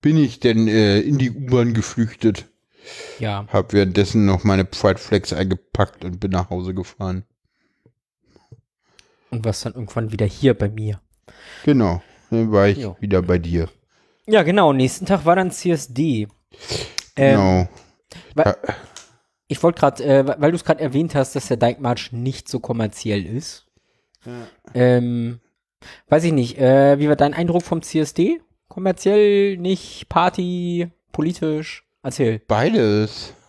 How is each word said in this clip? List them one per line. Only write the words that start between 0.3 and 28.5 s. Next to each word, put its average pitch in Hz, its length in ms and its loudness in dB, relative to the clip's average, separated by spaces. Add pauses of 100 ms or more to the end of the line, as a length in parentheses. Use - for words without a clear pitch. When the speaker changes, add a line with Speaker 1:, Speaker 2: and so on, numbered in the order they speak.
Speaker 1:
denn, 113 280 2
äh, 107 320 4
in 143 180 0
die 131 120 2
U-Bahn 123 440 0
geflüchtet. 110 720 -2 (720)
Speaker 2:
Ja. 101 300 -8
Speaker 1:
Hab 95 240 -2
währenddessen 101 540 2
noch 95 180 2
meine 95 200 4
Pride 95 340 0
Flags - 340 -2
eingepackt 92 720 -4
und 90 160 -10
bin 101 100 -4
nach 90 200 -2
Hause 90 240 -6
gefahren. 92 500 -8 (2000)
Speaker 2:
Und 113 140 -8
warst 110 220 -4
dann 113 80 -8
irgendwann 113 380 -8
wieder 110 140 -2
hier 123 280 2
bei 104 160 -2
mir. 107 300 -8 (640)
Speaker 1:
Genau, 107 380 2 (280)
dann 113 200 0
war 101 180 4
ich 101 100 0
Speaker 2:
Jo. 107 220 -10
Speaker 1:
wieder 101 220 0
bei 90 160 2
dir. 85 300 -2 (580)
Speaker 2:
Ja, 214 160 4
genau, 170 300 4
nächsten 131 340 0
Tag 185 200 0
war 170 100 6
dann 185 140 -2
C 180 200 -4
S 143 220 -4
D. 120 360 -2 (880)
Ähm, 135 200 4
Speaker 1:
Genau. 92 320 4 (680)
Speaker 2:
wa- - 120 2
Speaker 1:
Ja. - 100 2 (920)
Speaker 2:
ich - 140 -6
wollt 170 140 2
grad, - 240 0
äh, 135 260 4
wa-, 143 120 -2
weil 147 140 2
du's 175 120 -6
grad 160 160 0
erwähnt 151 340 -2
hast, 139 220 -2
dass 135 120 -8
der 131 100 0
Dyke 120 240 0
March 123 300 -4
nicht 120 360 -8
so 131 120 -6
kommerziell 107 640 -4
ist. 120 400 -12 (580)
Speaker 1:
Ja. 120 220 -16 (280)
Speaker 2:
Ähm, 120 680 0 (680)
weiß 156 160 2
ich 170 80 2
nicht, 123 260 0
äh, 139 400 6
wie 147 100 0
war 147 80 4
dein 147 180 2
Eindruck 170 300 0
vom 165 180 -6
C - 180 -4
S 151 140 -4
D? 269 260 0 (280)